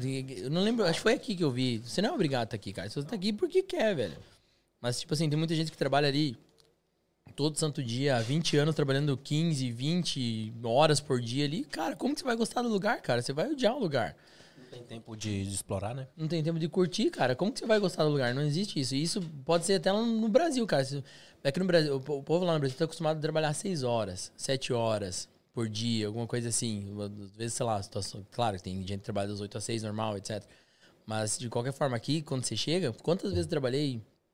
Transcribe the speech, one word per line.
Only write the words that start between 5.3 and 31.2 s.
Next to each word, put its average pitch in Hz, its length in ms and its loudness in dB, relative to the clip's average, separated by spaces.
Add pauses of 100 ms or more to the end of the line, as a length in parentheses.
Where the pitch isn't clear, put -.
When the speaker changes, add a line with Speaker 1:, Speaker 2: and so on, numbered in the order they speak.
Speaker 1:
muita 165 160 0
gente 160 160 0
que - 60 -16
trabalha 143 300 2
ali 139 300 2 (960)
todo 151 220 0
santo 151 260 -2
dia, 127 340 2
há - 40 2
vinte 147 360 2
anos 151 160 4
trabalhando 143 440 2
quinze, 147 540 0
vinte 117 840 -2 (100)
horas 143 360 6
por 123 220 0
dia 123 240 0
ali. 170 200 -2
Cara, - 300 -4
como 262 180 -2
que 311 80 -6
você - 40 -6
vai 240 100 0
gostar 233 280 0
do 240 60 0
lugar, 208 320 0
cara? 123 200 2
Você 135 100 -4
vai 165 180 0
odiar 254 260 2
o 294 40 -4
lugar. 139 360 0 (420)
Speaker 2:
Não - 120 -20
tem - 140 -16
tempo 113 320 -14
de, 104 300 -2
de 101 100 -4
explorar, 101 400 -4
né? 131 120 -8 (100)
Speaker 1:
Não 160 100 -2
tem 160 160 0
tempo 165 160 0
de 165 80 0
curtir, 185 420 2
cara. 127 260 2
Como 185 160 0
que - 80 -8
você 302 60 -6
vai 220 140 6
gostar 175 240 2
do 151 60 4
lugar? 131 260 2
Não 139 60 0
existe 160 380 0
isso. 131 160 -2
E 139 60 2
isso 170 200 -2 (240)
pode 170 200 4
ser 196 100 4
até 185 160 2
lá 208 100 4
no 226 260 2
Brasil, 254 400 4
cara. 139 160 4
Se, 135 180 -6 (420)
é 139 80 2
que 175 80 0
no 190 60 2
Brasil, 156 300 4
o 131 60 -2
po-, 143 160 -4
o 139 60 -6
povo 170 200 2
lá 175 100 2
no 156 60 2
Brasil 135 180 0
tá 165 80 0
acostumado 156 320 0
a 147 40 -6
trabalhar 156 320 0
seis 170 300 -4
horas, 110 520 -2
sete - 380 -2
horas 107 560 0 (240)
por 117 160 -2
dia, 110 380 0
alguma 113 200 -4
coisa 120 220 -2
assim. 107 380 -2 (140)
Às 101 340 -10
vezes, 113 180 -6
sei 127 120 -2
lá, 110 120 2
a 98 60 -2
situação, 98 480 -8
claro, 107 300 0
tem 92 140 -6 (100)
gente 98 140 -4
que - 60 -16
trabalha 101 240 -2
das 104 120 -6
oito 101 160 -8
às 104 60 -8
seis, 113 200 -2
normal, 107 340 -4
et 95 100 -10
cetera. 104 220 -8 (560)
Mas, 110 320 -2